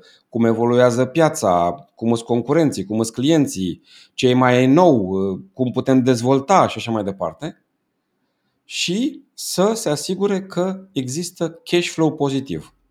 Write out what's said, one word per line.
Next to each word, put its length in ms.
cum 160
evoluează 600
piața, 720
cum 180
îs 80
concurenții, 640
cum 140
îs 120
clienții, 720
ce 140
e 60
mai 320
nou, 500
cum 180
putem 320
dezvolta 680
și 100
așa 120
mai 140
departe. 600
Și 580
să 400
se 140
asigure 540
că 500
există 720
cash 240
flow 240
pozitiv, 640